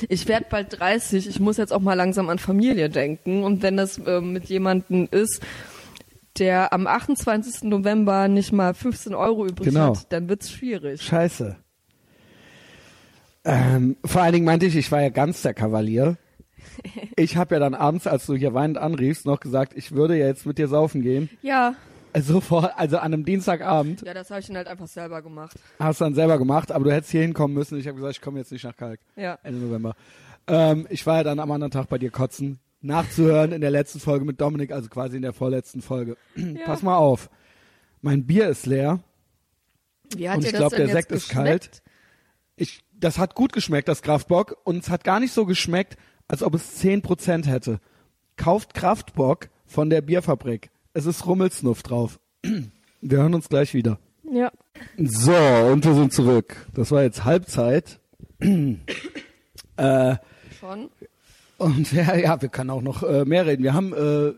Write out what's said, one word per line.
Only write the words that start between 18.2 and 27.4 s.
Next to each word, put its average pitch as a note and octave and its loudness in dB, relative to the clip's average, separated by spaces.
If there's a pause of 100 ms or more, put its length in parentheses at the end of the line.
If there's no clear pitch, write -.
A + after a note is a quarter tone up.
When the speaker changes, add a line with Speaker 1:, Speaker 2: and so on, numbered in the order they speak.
Speaker 2:
du C#3+ -2
hier C3 -2
weinend C#3+ 0
anriefst, D#3 -2
noch C#3+ 0
gesagt, C3 -4
ich - -14
würde D#3 2
ja C#3+ 2
jetzt C3+ -4
mit D3 -6
dir D3+ 0
saufen D3 0
gehen. C3 -2 (120)
Speaker 1:
Ja. C4 0 (400)
Speaker 2:
Also D#3 2
vor, D#3+ 0
also D#3+ 0
an D#3+ -2
einem D#3 -2
Dienstagabend. F3+ 0
Speaker 1:
Ja, F3 -12
das F3+ -16
hab G3+ -10
ich F#3+ -14
dann G3 -10
halt F3+ -10
einfach F3+ -16
selber E3 -12
gemacht. D#3 -18 (220)
Speaker 2:
Hast D#3 0
du E3+ 2
dann D3 0
selber D#3+ 4
gemacht, C3+ 0
aber C#3 0
du D3 4
hättest D3 -2
hier D#3+ 2
hinkommen D3+ 0